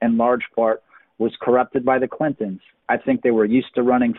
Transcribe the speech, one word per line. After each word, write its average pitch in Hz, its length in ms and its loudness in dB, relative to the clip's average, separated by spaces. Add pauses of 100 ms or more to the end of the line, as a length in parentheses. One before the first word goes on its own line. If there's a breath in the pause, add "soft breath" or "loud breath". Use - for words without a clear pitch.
in 117 140 2
large 120 280 2 (120)
part, 113 260 0 (360 soft breath)
was 113 240 -2
corrupted 123 420 0
by 127 160 0
the 127 80 -2
Clintons. 110 540 -6 (260)
I 120 80 0
think 123 260 -2
they 123 100 2
were 113 120 4
used 120 320 0
to 127 80 0
running 123 360 2